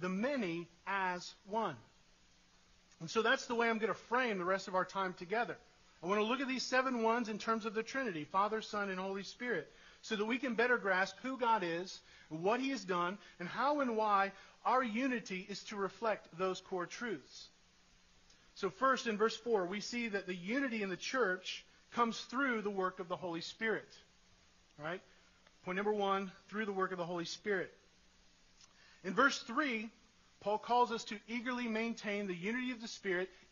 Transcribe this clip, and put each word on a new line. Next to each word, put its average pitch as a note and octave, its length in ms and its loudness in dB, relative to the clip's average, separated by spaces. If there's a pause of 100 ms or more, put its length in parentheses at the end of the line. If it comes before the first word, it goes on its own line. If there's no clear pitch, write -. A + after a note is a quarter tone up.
the F3+ 80 -2
many F#3 600 -2 (180)
as F#3 480 -2 (140)
one. G3+ 260 -2 (1300)
And D#3+ 100 -10
so A3+ 120 2
that's B3 240 2
the B3 100 -2
way A#3 120 4
I'm A3+ 100 2
gonna G3 160 0
frame A#3 440 0
the F3 60 -2
rest F#3+ 240 0
of F#3 80 -2
our F#3 80 4
time F#3 300 -2
together. F#3 420 -2 (440)
I D#3+ 60 -8
wanna G#3 160 4
look A#3+ 180 2
at C#4 60 -2
these B3+ 160 -2
seven B3+ 400 2
ones A3+ 260 4
in G#3+ 100 -4
terms A3+ 280 0
of G#3 80 -4
the A3+ 80 0
Trinity, A3 400 -4
Father, G#3 400 0
Son, G3+ 260 -4
and F#3 120 -4
Holy G3 240 -4
Spirit, G#3+ 440 -4 (340)
so - 120 -6
that G#3 100 0
we A#3 140 0
can B3 160 -2
better A#3+ 240 4
grasp F#3+ 440 2
who C4 140 -4
God A3+ 280 4
is, F3 360 -4 (300)
and D#3+ 140 -4
what A#3 160 4
He C4+ 100 0
has A3 140 -4
done, F3+ 340 0 (220)
and F3 80 -4
how C4+ 320 2
and A#3+ 160 0
why G3+ 340 4 (340)
our B3 180 6
unity A3 680 0
is F#3+ 140 -8
to A3 120 -8
reflect G3 500 -2 (120)
those F#3 240 0
core F3 240 -4
truths. - 640 -8 (1080)
So F#3+ 160 -2
first, B3+ 360 2
in G#3+ 120 0
verse A3 180 4
four, G#3 300 2
we G3+ 140 -4
see A#3 280 -2
that G3 180 -4
the F#3 80 -4
unity A3+ 480 -2
in G3 60 -2
the F3+ 80 -2
church F#3+ 680 0 (260)
comes A#3 260 2
through A#3+ 440 0
the G3+ 80 -2
work F#3 280 0
of F3+ 100 -6
the F3 80 -2
Holy E3 260 -4
Spirit. G#3 460 -2 (920)
All D3 80 -8
right? F3 160 -6 (640)
Point F3+ 100 -2
number G#3 160 2
one, G3 400 2 (160)
through G#3+ 160 -4
the G3+ 80 -2
work F#3 200 0
of F3+ 60 -2
the E3+ 60 -2
Holy E3+ 220 -2
Spirit. F#3+ 440 -2 (1300)
In F#3+ 80 -4
verse B3+ 280 6
three, A#3 500 -2 (500)
Paul G#3 160 0
calls A#3 360 4
us A3+ 120 -2
to G#3 140 -6 (100)
eagerly A#3+ 400 -2
maintain G#3+ 580 -2
the F#3 80 -2
unity A#3 360 -2
of A#3 100 -8
the A3+ 80 -10
Spirit F#3 400 -2 (240)